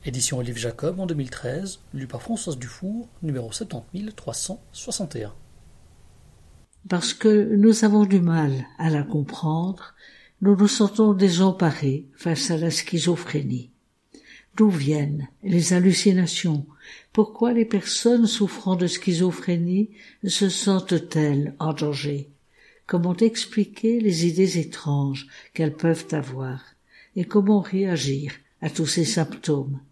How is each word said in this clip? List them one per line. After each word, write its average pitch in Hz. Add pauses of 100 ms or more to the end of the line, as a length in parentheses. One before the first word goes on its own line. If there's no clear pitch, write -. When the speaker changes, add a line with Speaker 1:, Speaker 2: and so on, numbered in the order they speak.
Speaker 1:
Édition 127
Olive 120
Jacob 147
en 190
deux 165
mille 135
treize, 175 (120)
lu 135
par 127
Françoise 180
Dufour, 202 (140)
numéro 127
sept - (180)
mille 208
trois -
cent - (100)
soixante -
et 113
un. 101 (1500)
Speaker 2:
Parce -
que 214
nous 220
avons 208
du 190
mal 165 (260)
à 160
la 147
comprendre, 156 (460)
nous 196
nous 202
sentons 208
désemparés 180 (120)
face 165
à 165
la 165
schizophrénie. 147 (840)
D'où 214
viennent 147 (140)
les 175
hallucinations ? 180 (440)
Pourquoi 233
les 233
personnes 226
souffrant 190
de 175
schizophrénie 175 (340)
se 190
sentent-elles 160
en 156
danger ? 143 (560)
Comment 175
expliquer 226
les 175
idées 175
étranges 143 (300)
qu'elles 151
peuvent 165
avoir ? 131 (540)
Et 180
comment 208
réagir 147 (280)
à 160
tous 160
ces 160
symptômes ? 139 (120)